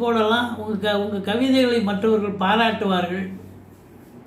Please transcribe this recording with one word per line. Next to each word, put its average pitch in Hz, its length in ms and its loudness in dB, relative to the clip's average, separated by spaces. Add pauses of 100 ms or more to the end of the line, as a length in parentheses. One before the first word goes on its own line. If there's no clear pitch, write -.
போடலாம். 226 560 0
உங்க 214 260 -6
க-, 208 160 0
உங்க 208 180 -4 (120)
கவிதைகளை 247 520 2
மற்றவர்கள் 202 600 0
பாராட்டுவார்கள், 190 800 0 (1040)